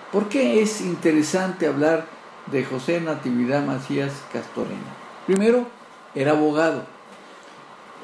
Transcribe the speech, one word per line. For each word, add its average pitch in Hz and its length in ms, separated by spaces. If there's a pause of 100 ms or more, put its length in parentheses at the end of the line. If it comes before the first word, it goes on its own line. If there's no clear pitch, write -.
(100)
¿Por 208 200
qué 240 320
es 214 180
interesante 170 840
hablar 151 400 (400)
de 135 180
José 135 380
Natividad 135 640
Macías 139 460 (200)
Castorena? 113 480 (460)
Primero, 226 400 (480)
era 139 160
abogado, 151 560 (1160)